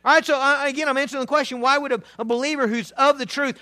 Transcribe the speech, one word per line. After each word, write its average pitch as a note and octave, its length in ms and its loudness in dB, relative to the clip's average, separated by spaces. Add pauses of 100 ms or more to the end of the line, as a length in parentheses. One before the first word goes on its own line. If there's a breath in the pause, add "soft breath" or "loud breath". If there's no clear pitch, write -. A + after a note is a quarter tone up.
All C4+ 120 4
right, D#4+ 100 4
so, C#4+ 160 0
uh, C#4 240 2
again, C#4+ 240 -2
I'm C4 80 0
answering C#4 240 -2
the B3+ 60 -4
question, C4 340 -2
why C4+ 160 2
would C#4+ 160 -2
a, A3+ 80 -2 (180 loud breath)
a A3+ 60 -4
believer B3+ 420 -2
who's G#3+ 260 -4
of C#4+ 260 2
the A#3+ 80 -6
truth, C#4 360 -4